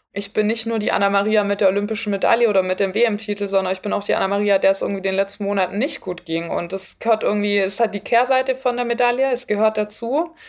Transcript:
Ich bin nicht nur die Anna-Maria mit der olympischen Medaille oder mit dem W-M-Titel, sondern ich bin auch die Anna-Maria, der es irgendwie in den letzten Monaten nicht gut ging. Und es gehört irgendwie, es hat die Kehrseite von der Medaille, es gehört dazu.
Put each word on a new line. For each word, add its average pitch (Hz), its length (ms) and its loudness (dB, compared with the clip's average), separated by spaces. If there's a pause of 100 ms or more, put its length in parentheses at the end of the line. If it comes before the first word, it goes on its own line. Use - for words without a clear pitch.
(140)
Ich 202 200 -6
bin 214 120 2
nicht 220 200 -2
nur 226 120 -2
die 214 140 -2
Anna-Maria 202 500 2
mit 202 200 -2
der 196 60 6
olympischen 208 420 -2
Medaille 214 400 2
oder 196 120 2
mit 185 180 -2
dem 190 140 0
W-M-Titel, 208 540 -2
sondern 190 240 0
ich 196 80 -6
bin 196 140 -4
auch 196 100 -2
die 208 100 0
Anna-Maria, 202 440 2
der 196 140 4
es 196 100 -4
irgendwie 202 160 -2
in 185 60 -6
den 190 100 -2
letzten 196 300 -2
Monaten 196 340 0
nicht 254 240 -2
gut 180 240 -8
ging. 165 240 -4
Und 170 240 -4
es - 240 -8
gehört 220 240 0
irgendwie, 208 340 2
es 196 240 0
hat 208 140 2
die 214 60 -4
Kehrseite 262 540 2
von 247 220 -2
der 240 80 -2
Medaille, 240 480 2
es 240 140 -4
gehört 214 320 2
dazu. 233 560 -2 (140)